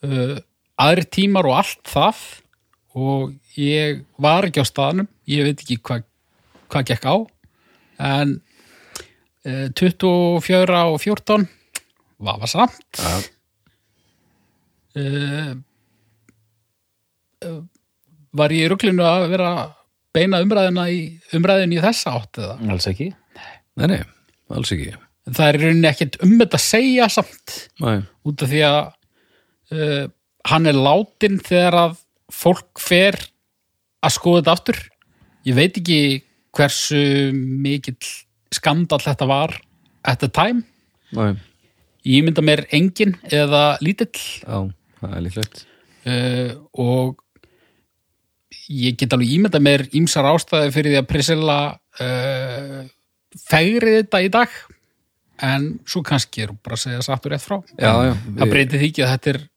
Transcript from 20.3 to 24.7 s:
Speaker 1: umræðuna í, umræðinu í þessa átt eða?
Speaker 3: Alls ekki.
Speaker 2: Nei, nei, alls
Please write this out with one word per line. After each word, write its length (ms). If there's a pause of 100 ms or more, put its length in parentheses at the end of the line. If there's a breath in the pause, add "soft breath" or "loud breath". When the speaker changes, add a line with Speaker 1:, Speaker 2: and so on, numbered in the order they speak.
Speaker 1:
umræðuna 480
í, 120 (340)
umræðinu 420
í 80
þessa 320
átt 240
eða? 240
Speaker 3:
Alls 240
ekki. 220 (640 loud breath)
Speaker 2:
Nei, 140
nei, 100 (520)
alls 220